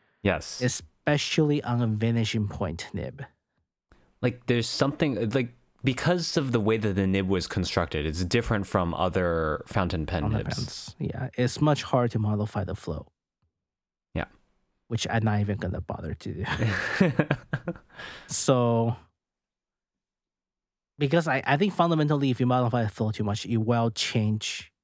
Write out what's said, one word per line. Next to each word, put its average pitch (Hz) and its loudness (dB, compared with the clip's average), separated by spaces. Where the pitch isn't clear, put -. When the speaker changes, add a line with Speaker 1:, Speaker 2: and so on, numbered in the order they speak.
Speaker 1:
Yes. 87 -2
Speaker 2:
Especially - 0
on 120 0
a 117 2
vanishing 110 0
point 85 -6
nib. - -8
Speaker 1:
Like, 123 -2
there's 120 2
something, 135 0
like, 123 0
because 160 0
of 135 0
the 117 4
way 110 4
that 104 0
the 98 4
nib 95 2
was 92 0
constructed, 82 -2
it's 80 -2
different 107 0
from 87 0
other 85 0
fountain 85 0
pen 82 -2
Speaker 2:
Fountain - 0
Speaker 1:
nibs. - -4
Speaker 2:
pens. - -10
Yeah, - -6
it's 123 0
much 147 2
harder 123 2
to 117 -2
modify 104 -2
the 87 -6
flow. 80 -8
Speaker 1:
Yeah. - -4
Speaker 2:
Which 117 -4
I'm 113 0
not 104 2
even 101 0
gonna 90 -4
bother 87 -8
to - -8
do. - -6
Speaker 1:
<laughs> - 2
Speaker 2:
So, 117 2
because 156 4
I, 135 0
I 139 4
think 185 2
fundamentally, 151 4
if 120 0
you 127 4
modify 123 2
the 104 0
flow 107 -2
too 107 -4
much, 104 -2
it 113 -2
will 117 2
change - -2